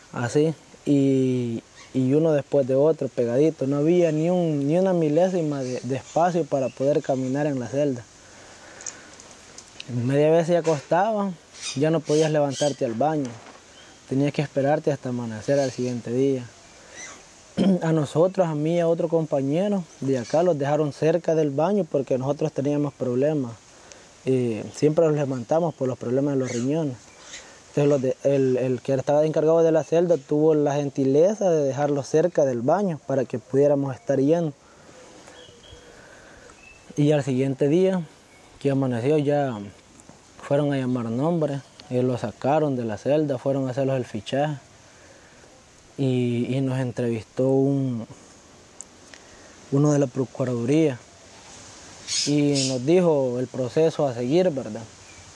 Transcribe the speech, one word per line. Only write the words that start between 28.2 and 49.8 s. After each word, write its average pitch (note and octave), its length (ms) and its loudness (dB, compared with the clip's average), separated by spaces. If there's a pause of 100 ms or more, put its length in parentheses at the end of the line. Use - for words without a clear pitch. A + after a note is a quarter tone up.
el, C3+ 320 2
el B2+ 240 -2
que C3+ 140 -2
estaba D3 300 2
encargado D#3 380 2
de E3 80 4
la D#3 140 2
celda E3+ 320 2
tuvo D3+ 380 2
la C#3+ 200 2
gentileza D3 760 2
de D#3 120 4
dejarlos C#3 460 0
cerca D#3+ 360 2
del B2 160 0
baño E3 460 0
para C3+ 180 0
que B2 140 -8
pudiéramos C#3 560 2
estar C3+ 240 -2
yendo. D#3 340 2 (2500)
Y D3 160 4
al D3 100 2
siguiente C3+ 460 0
día, F#3 340 2 (560)
que C#3 140 -2
amaneció, C3+ 460 0
ya C#3 420 0 (840)
fueron C#3+ 300 0
a C3+ 60 -2
llamar B2 280 -2
nombres, C#3+ 540 -2 (280)
y B2 140 -2
lo B2+ 160 0
sacaron C#3 560 0
de A#2+ 100 -4
la G#2+ 140 -6
celda, C#3+ 400 0
fueron C3+ 300 -2
a - 20 -6
hacerlos C3+ 260 -2
el B2 80 -2
fichaje. C3+ 540 -4 (1400)
Y, B2 560 0
y C3+ 80 -2
nos C3 200 -2
entrevistó A#2+ 720 -4
un, C3+ 540 0 (1700)
uno D3 220 4